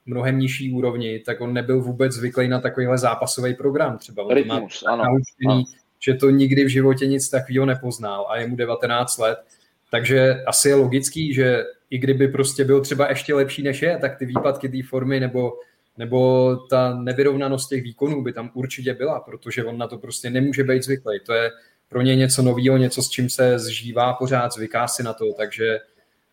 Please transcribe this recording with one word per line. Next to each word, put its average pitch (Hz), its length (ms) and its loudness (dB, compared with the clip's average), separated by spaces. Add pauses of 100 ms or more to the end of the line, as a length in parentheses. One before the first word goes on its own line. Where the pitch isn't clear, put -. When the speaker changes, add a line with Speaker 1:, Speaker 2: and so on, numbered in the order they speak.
Speaker 1:
mnohem 127 340 -2
nižší 131 340 -2
úrovni, 120 460 -2
tak 117 220 -6
on 120 120 -6
nebyl 123 280 0
vůbec 123 320 -2
zvyklý 123 340 -2
na 127 120 0
takovýhle 127 380 0
zápasový 123 580 -2
program. 139 420 -2
Třeba 104 260 -10
on 101 60 -8
to 127 160 2
má 113 100 -4
Speaker 2:
Rytmus, 113 320 -8
ano. 117 160 0
Speaker 1:
naučený, 131 440 0
Speaker 2:
Ano. 127 160 4 (360)
Speaker 1:
že 135 140 0
to 135 160 4
nikdy 135 340 4
v 135 40 4
životě 135 400 4
nic 135 220 0
takového 131 360 0
nepoznal 117 640 -4
a 110 80 -2
je 117 100 -4
mu 123 80 -6
devatenáct 120 640 -2
let. 113 220 0 (520)
Takže 131 560 4
asi 139 220 2
je 139 60 6
logický, 135 580 2
že 127 300 2 (260)
i 131 80 -6
kdyby 131 300 2
prostě 135 360 0
byl 139 180 4
třeba 139 280 0
ještě 139 240 -2
lepší, 139 300 0
než 139 180 -2
je, 165 160 0
tak 131 200 -4
ty 131 80 -6
výpadky 135 440 -2
té 131 80 -6 (120)
formy 131 300 -2
nebo 123 340 -2 (440)
nebo 127 580 2 (140)
ta 127 260 2
nevyrovnanost 135 720 0
těch 131 160 -4
výkonů 139 400 -4
by 123 100 -6
tam 120 200 -12
určitě 127 400 -6
byla, 131 260 -4
protože 117 440 -8
on 117 140 -8
na 120 100 -6
to 117 100 -12
prostě 117 320 -10
nemůže 131 340 2
být 127 200 2
zvyklý. 131 420 -4
To 113 80 -2
je 117 180 0 (380)
pro 123 120 -2
něj 131 140 4
něco 131 260 4
novýho, 127 360 4
něco, 127 240 2
s - 80 -2
čím 123 200 -2
se 123 300 2
zžívá 113 540 -2
pořád, 127 400 -2
zvyká 113 340 -4
si - 160 -6
na 113 100 -6
to, 110 240 -2
takže 110 420 -2 (540)